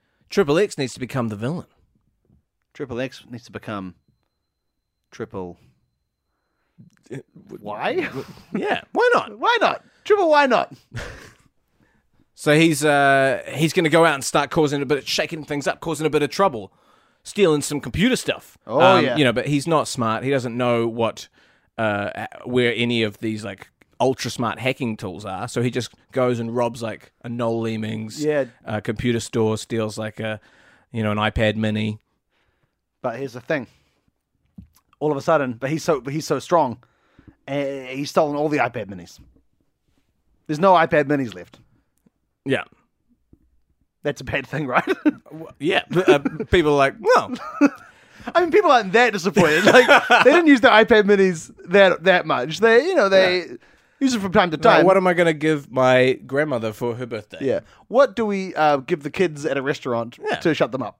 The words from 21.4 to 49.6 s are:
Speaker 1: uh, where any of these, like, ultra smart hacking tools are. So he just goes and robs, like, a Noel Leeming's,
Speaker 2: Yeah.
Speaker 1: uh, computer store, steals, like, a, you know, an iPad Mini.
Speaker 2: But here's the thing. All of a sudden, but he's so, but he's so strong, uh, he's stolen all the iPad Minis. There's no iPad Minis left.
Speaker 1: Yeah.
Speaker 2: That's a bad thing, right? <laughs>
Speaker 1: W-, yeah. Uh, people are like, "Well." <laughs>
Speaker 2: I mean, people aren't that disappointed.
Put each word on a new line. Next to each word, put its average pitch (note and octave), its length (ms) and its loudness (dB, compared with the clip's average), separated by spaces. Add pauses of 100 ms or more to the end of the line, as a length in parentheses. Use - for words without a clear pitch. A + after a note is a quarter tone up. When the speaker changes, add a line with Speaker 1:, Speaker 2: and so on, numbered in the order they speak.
Speaker 1:
uh, G#2 500 -4 (180)
where B2 280 2
any A#2+ 300 0
of G#2 140 -4
these, A2 260 -6
like, G2+ 260 -16 (300)
ultra B2+ 320 0
smart A2+ 260 -4
hacking A#2+ 380 -4
tools G2 300 -10
are. G2 240 -10
So B2 120 -4
he B2 80 0
just A#2+ 220 -6 (220)
goes B2 260 0
and A#2 160 -6
robs, A#2+ 260 -2
like, G#2+ 300 -12 (140)
a - 20 -12
Noel A#2 320 -4
Leeming's, A2 640 -6
Speaker 2:
Yeah. D3 220 0 (180)
Speaker 1:
uh, G#2+ 160 -6
computer A#2 400 -2
store, A2 380 -2
steals, A2 400 -6
like, A2 240 -10
a, A2 180 -8 (540)
you A2+ 100 -4
know, G#2+ 80 0
an G#2 60 -2
iPad G#2+ 400 0
Mini. G#2+ 420 -4 (1000)
Speaker 2:
But A#2 180 -6
here's C3+ 140 -10
the B2 80 -14
thing. C#3 260 -6 (1300)
All D3+ 100 0
of C#3 60 -4
a C3+ 40 -8
sudden, C#3 340 0
but C3 140 -8
he's D#3 140 -4
so, D3+ 160 0
but C3 140 -10
he's D3+ 120 -6
so C#3+ 140 -2
strong, C3 420 -2 (680)
uh, C#3 40 -10 (360)
he's C#3 220 -8
stolen D3 260 0
all D3+ 100 -2
the D3 120 -2
iPad A#2 260 -4
Minis. F#2 340 -18 (1300)
There's D3+ 140 -4
no F#3+ 140 6
iPad D#3+ 280 4
Minis C3+ 320 -2
left. - 240 -20 (840)
Speaker 1:
Yeah. C3 180 -2 (1400)
Speaker 2:
That's C#3+ 200 -6
a - 20 -16
bad B2+ 240 -8
thing, D3 180 -6
right? B2 200 0
<laughs> - 200 -4
Speaker 1:
W-, D#3+ 420 -4 (120)
yeah. D3 240 -2 (100)
Uh, E3+ 260 4 (300)
people D#3+ 220 2
are C#3+ 60 4
like, C#3 220 2
"Well." E4+ 340 2 (280)
<laughs> C#4+ 80 6 (640)
Speaker 2:
I E4+ 80 2
mean, F4 80 0
people F4 220 4
aren't G#3 220 2
that A#3 200 4
disappointed. E3+ 520 2